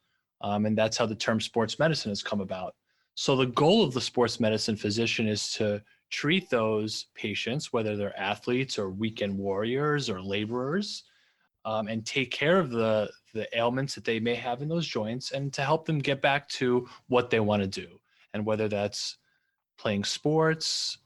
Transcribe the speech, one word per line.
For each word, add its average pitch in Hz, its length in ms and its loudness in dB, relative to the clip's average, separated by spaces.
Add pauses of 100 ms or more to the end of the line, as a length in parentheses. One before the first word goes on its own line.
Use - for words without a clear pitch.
(400)
um, 104 260 0
and 107 100 2
that's 110 200 2
how 117 100 2
the 107 80 -4
term 110 260 0
sports 113 380 -2
medicine 147 320 0
has 101 120 -4
come 104 180 -4
about. 92 340 -6 (400)
So 139 220 2
the 131 100 4
goal 160 380 6
of 127 100 0
the 123 60 0
sports 117 400 0
medicine 110 340 2
physician 113 540 0
is 107 240 -2
to 104 280 0 (300)
treat 175 400 0
those 110 640 0
patients, 113 580 -6
whether 110 220 -2
they're 101 240 -4
athletes 123 600 -2
or 98 120 -4
weekend 101 480 -2
warriors 120 720 0
or 95 100 -4
laborers, 123 840 -4 (600)
um, 110 240 -2
and 110 180 -4
take 131 240 0
care 165 280 4
of 151 120 0
the, 110 400 2 (240)
the 110 120 -4 (100)
ailments 123 380 0
that 104 100 -14
they 113 140 0
may 120 160 0
have 123 280 -4
in 151 60 -6
those 165 180 -2
joints 117 460 -4
and 139 200 -4
to - 80 -6
help 147 240 0
them 156 140 0
get 135 240 0
back 143 260 2
to 123 400 2 (200)
what 123 200 4
they 113 120 4
wanna 104 260 4
do. - 340 -10 (320)
And 107 140 -2
whether 107 220 2
that's 104 500 -4 (580)
playing 104 280 -2
sports, - 1000 0